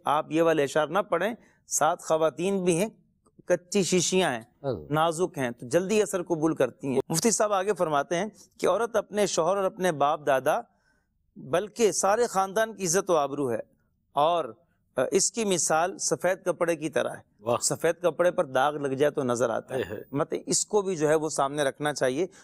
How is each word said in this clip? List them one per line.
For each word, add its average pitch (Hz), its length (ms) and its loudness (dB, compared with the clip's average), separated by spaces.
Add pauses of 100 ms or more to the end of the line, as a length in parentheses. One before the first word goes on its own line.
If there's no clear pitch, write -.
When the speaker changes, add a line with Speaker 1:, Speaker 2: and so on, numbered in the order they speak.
Speaker 1:
आप 147 220 0
ये 156 120 2
वाले 160 200 4
अशआर 147 260 0
ना 185 140 0
पढ़ें, 190 320 -2 (340)
साथ 165 340 0
ख़वातीन 165 600 0
भी 175 100 2
हैं, 202 140 0 (600)
कच्ची 180 360 0
शीशियाँ 180 460 2
हैं, 117 100 -6 (220)
Speaker 2:
अल्लाह। 135 320 -4
Speaker 1:
नाजुक 165 420 0
हैं, 127 160 -2
तो 127 160 -14
जल्दी 190 320 2
असर 190 220 -2
कबूल 160 320 0
करती 135 380 -2
हैं। 131 80 2 (100)
मुफ्ती 165 200 2
साहब 208 220 0
आगे 196 220 0
फरमाते 156 400 0
हैं 196 160 -2 (280)
कि 151 80 0
औरत 220 300 0
अपने 202 300 0
शौहर 175 300 0
और 196 80 0
अपने 180 280 0
बाप 147 320 0
दादा 143 380 2 (760)
बल्कि 185 560 0
सारे 214 340 2
ख़ानदान 196 460 -2
की 196 100 -8
इज़्ज़त 185 260 0
व 170 80 4
आबरू 139 320 -2
है 113 120 -2 (540)
और, 147 400 0 (420)
अ, 131 160 2
इसकी 208 340 0
मिसाल 175 540 0
सफ़ेद 180 460 -2
कपड़े 170 280 0
की 151 160 -6
तरह 120 200 -2
है। - 120 -14 (220)
Speaker 3:
वाह। 120 120 0
Speaker 1:
सफ़ेद 160 380 0 (100)
कपड़े 175 260 2
पर 170 140 0
दाग 139 360 0
लग 139 120 -2
जाए 139 160 2
तो 143 140 -2
नजर 120 280 0
आता 113 240 -6
है। 123 80 -2
Speaker 3:
है, 101 100 -8
है। - 200 -12
Speaker 1:
मतलब - 340 -4
इसको - 340 0
भी 190 140 -4
जो 151 120 0
है 151 80 4
वो 156 140 -2
सामने 143 340 -2
रखना 147 300 -2
चाहिए। 135 360 0 (140)